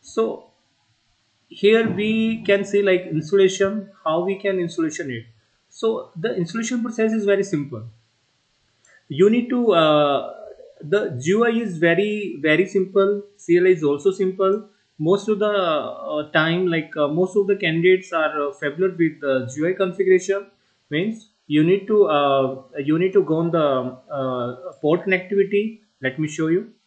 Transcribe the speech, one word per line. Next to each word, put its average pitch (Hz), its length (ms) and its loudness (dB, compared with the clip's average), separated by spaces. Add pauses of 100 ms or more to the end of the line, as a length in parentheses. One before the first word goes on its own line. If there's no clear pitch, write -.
So - 500 -6 (960)
here 220 400 2
we 220 540 -2
can 202 220 2
see, 202 180 0
like, 185 200 2
insulation, 190 880 0 (140)
how 175 200 0
we 190 120 -4
can 190 220 -4
insulation 165 540 -4
it. 113 140 -10 (420)
So - 480 -4
the 175 180 -4
insulation 226 480 -4
process 226 300 -2
is 220 120 -2
very 196 200 2
simple. 135 400 -6 (1200)
You 175 220 4
need 240 200 0
to, 240 220 2
uh, 151 640 2 (460)
the 196 300 -2 (100)
G 147 100 -2
U 220 140 4
I 233 60 2
is 226 280 -4
very, 180 600 0
very 156 260 2
simple. 196 560 0 (140)
C 170 220 2
L 180 80 4
I 185 40 6
is 160 140 2
also 143 260 2
simple. 190 580 0 (300)
Most 196 300 0
of 208 120 0
the, 214 80 2
uh, 151 840 -2
time, 165 380 2
like, 160 280 -4
uh, 147 120 0
most 180 280 0
of 196 120 0
the 196 80 2
candidates 180 560 2
are, 151 360 -2
uh, 139 40 -8
familiar 156 380 -4
with 165 300 -2
the 131 320 -2
G 147 80 -8
U 160 80 0
I 185 40 -2
configuration. 185 720 0 (440)
Means 202 380 -4 (200)
you 151 160 4
need 190 240 2
to, 208 180 4
uh, 139 560 2 (160)
you 147 200 0
need 185 140 0
to 196 100 4
go 156 160 0
on 170 120 -2
the, 170 80 0 (600)
uh, 127 640 -6
port 165 240 0
connectivity. 196 760 -2 (200)
Let 131 180 -6
me 156 100 -2
show 160 200 -4
you. 185 240 -2 (140)